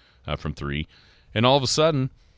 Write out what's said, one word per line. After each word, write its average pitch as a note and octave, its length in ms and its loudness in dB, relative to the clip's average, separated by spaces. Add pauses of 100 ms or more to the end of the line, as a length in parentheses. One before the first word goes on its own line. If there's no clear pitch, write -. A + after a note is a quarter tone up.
(260)
uh, D2+ 120 -4
from D2+ 180 -6
three. C#2+ 320 -6 (480)
And A2 100 2
all C3+ 100 6
of C#3 80 2
a A#2+ 40 -2
sudden, D3+ 420 0 (280)